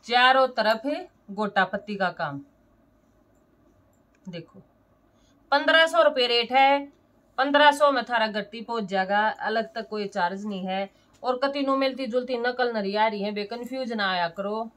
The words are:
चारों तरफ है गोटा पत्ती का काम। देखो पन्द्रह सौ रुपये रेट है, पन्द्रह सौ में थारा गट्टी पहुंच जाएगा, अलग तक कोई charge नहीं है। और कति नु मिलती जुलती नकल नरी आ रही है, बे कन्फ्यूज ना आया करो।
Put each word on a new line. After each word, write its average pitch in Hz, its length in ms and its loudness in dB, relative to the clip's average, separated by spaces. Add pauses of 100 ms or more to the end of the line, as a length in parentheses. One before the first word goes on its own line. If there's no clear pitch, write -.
चारों 254 420 4
तरफ 220 360 0
है 302 120 -2 (360)
गोटा 202 340 0
पत्ती 202 300 -8
का 190 140 0
काम। 147 300 -6 (1900)
देखो 175 340 -16 (920)
पन्द्रह 311 340 4
सौ 330 160 2
रुपये 285 240 2
रेट 233 260 0
है, 277 340 4 (520)
पन्द्रह 285 340 6
सौ 285 200 4
में 247 120 0
थारा 226 240 0
गट्टी 208 340 -8
पहुंच 226 220 -6
जाएगा, 196 440 0
अलग 220 460 -4
तक 220 140 -10
कोई 208 200 -6
charge 196 380 -4
नहीं 190 200 -6
है। 190 220 -4 (340)
और 254 160 -2
कति 277 240 -2
नु 269 140 0
मिलती 269 300 -2
जुलती 247 320 -4
नकल 247 340 -2
नरी 202 240 -4
आ 214 100 2
रही 208 160 -2
है, 208 100 -4
बे 208 140 -6
कन्फ्यूज 240 480 -8
ना 202 160 -2
आया 175 200 -2
करो। 208 460 -6